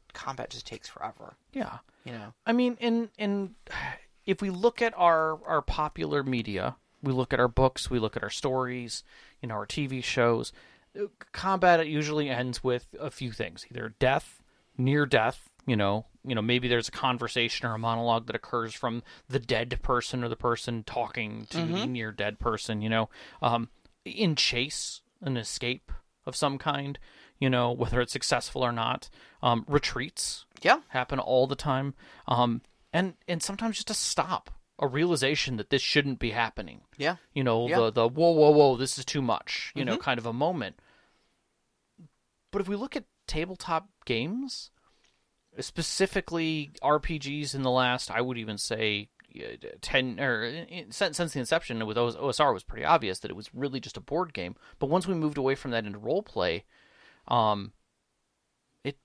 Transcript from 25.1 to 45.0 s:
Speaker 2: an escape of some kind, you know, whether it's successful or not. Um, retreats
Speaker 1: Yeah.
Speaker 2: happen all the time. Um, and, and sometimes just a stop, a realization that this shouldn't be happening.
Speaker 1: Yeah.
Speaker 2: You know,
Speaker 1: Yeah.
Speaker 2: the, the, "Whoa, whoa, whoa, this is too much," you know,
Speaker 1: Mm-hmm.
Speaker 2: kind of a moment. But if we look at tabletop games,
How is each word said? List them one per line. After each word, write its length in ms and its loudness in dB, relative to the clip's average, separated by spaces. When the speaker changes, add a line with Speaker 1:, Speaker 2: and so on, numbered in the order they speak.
Speaker 2:
an 160 -2
escape 560 -6
of 100 -6
some 220 0
kind, 420 -4
you 100 4
know, 220 4
whether 300 0
it's 100 -2
successful 520 -2
or 100 2
not. 360 -4
Um, 240 4
retreats 800 -2
Speaker 1:
Yeah. 180 6
Speaker 2:
happen 300 -2
all 280 4
the 80 -4
time. 380 -2
Um, 340 4
and, 220 0
and 160 -2
sometimes 340 -4
just 140 -8
a 20 -4
stop, 560 -2
a 80 0
realization 720 2
that 120 -8
this 120 2
shouldn't 380 0
be 120 -2
happening. 500 -4
Speaker 1:
Yeah. 200 0
Speaker 2:
You 120 -2
know, 240 4
Speaker 1:
Yeah. 80 4
Speaker 2:
the, 140 6
the, 180 4
"Whoa, 220 6
whoa, 200 10
whoa, 240 10
this 220 -2
is 80 -10
too 160 -2
much," 540 -2
you 100 -2
know, 80 0
Speaker 1:
Mm-hmm. 80 -2
Speaker 2:
kind 180 0
of 60 -8
a 80 -4
moment. 440 -2
But 100 0
if 60 -6
we 80 -2
look 200 -6
at 100 -6
tabletop 600 -4
games, 640 -4